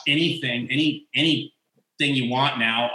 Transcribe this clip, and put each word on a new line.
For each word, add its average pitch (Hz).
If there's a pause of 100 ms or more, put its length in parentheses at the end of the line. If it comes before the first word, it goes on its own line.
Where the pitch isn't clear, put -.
anything, 139
any, 147
anything 143
you 123
want 131
now 117